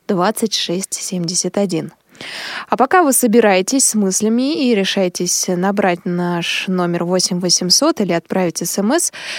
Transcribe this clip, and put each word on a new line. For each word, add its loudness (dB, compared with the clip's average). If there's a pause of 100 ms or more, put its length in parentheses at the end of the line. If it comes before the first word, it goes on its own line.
двадцать 0
шесть -4
семьдесят -4
один. -2 (760)
А -2
пока 4
вы 4
собираетесь 4
с 0
мыслями 0
и 4
решаетесь 0
набрать 0
наш -2
номер 0
восемь 0
восемьсот 2
или 0
отправить -2
С -6
М 0
С, 0 (260)